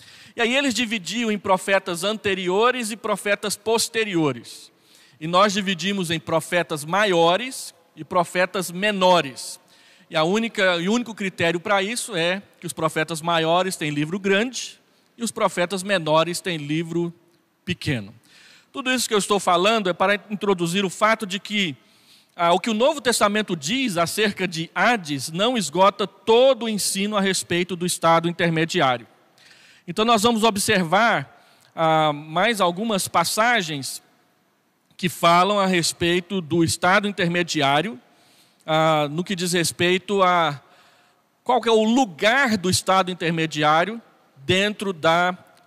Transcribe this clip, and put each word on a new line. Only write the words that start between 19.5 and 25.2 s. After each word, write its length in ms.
é 40
para 220
introduzir 560
o 40
fato 360
de 140
que 360
ah, 100
o 60
que 120
o 20
Novo 260
Testamento 560
diz 420
acerca 500
de 260
Hades 580